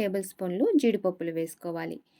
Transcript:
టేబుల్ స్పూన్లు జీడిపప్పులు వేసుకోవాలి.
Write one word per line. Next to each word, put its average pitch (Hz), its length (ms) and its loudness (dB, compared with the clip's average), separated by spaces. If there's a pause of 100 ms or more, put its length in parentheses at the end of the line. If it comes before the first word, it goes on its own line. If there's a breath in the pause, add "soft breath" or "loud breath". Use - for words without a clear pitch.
టేబుల్ 196 240 0
స్పూన్లు 185 420 -2 (140)
జీడిపప్పులు 185 540 2
వేసుకోవాలి. 165 640 -6 (200 soft breath)